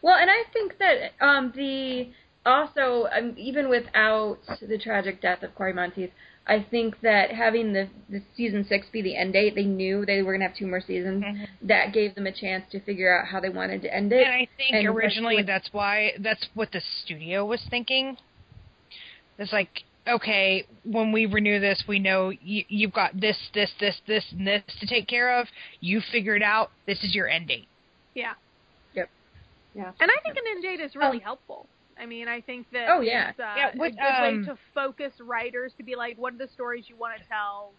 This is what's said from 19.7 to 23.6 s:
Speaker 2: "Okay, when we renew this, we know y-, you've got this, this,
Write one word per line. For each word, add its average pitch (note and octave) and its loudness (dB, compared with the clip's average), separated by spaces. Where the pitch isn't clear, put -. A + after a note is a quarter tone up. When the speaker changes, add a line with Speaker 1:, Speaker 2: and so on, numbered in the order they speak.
Speaker 2:
"Okay, G3 2
when A3 0
we A3 4
renew G#3 2
this, G3 0
we G3+ 0
know F#3+ 2
y-, G3+ -6
you've G#3 -2
got F#3+ 0
this, G#3+ 0
this, G#3 0